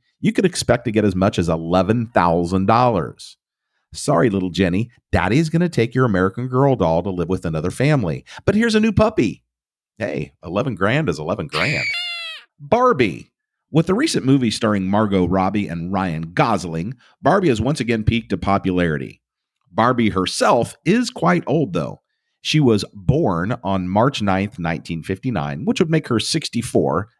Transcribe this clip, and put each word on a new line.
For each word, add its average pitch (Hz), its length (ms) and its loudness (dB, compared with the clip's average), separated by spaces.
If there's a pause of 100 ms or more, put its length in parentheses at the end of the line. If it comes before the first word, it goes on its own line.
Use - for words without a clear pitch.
(200)
you 220 120 0
could 208 140 2
expect - 400 -2
to 120 40 0
get 104 140 2
as 101 100 2
much 92 240 2
as 85 120 0
eleven 92 560 0
thousand 87 580 2
dollars. 110 720 0 (560)
Sorry, 151 380 2
little 92 200 -2
Jenny, 87 400 0 (220)
Daddy's 117 380 2
gonna 170 180 0
take 117 260 0
your 131 120 4
American 95 420 0
Girl 131 280 4
doll 85 260 2
to 98 80 -4
live 87 180 -2
with 92 160 -2
another 80 260 -2
family. 117 540 0 (220)
But 202 80 2
here's 220 200 2
a 214 60 4
new 220 100 2
puppy. 202 540 0 (540)
Hey, 76 340 -6 (100)
eleven 98 340 -4
grand 113 340 0
is 73 80 -4
eleven 78 280 -4
grand. - 380 -2 (760)
Barbie. 143 720 0 (400)
With 160 180 2
the 185 60 0
recent 269 300 0
movie 131 280 4
starring 104 340 0
Margot 98 400 2
Robbie 95 400 0
and 85 260 -8
Ryan 85 400 -4
Gosling, 92 640 -2 (260)
Barbie 185 280 2
has 113 120 2
once 135 200 -2
again 113 240 -2
peaked 113 260 0
to 95 80 -2
popularity. 87 840 -2 (480)
Barbie 117 420 2
herself 113 760 0
is 226 260 0
quite 170 380 0
old, 151 240 0
though. 65 280 -6 (400)
She - 200 0
was 113 320 4
born 101 720 0
on 95 240 -2
March 113 340 2
ninth, 98 380 -2
nineteen 82 420 -6
fifty-nine, 92 600 -4
which 220 160 -2
would 165 100 0
make 160 160 0
her 113 140 0
sixty-four 101 880 -2 (120)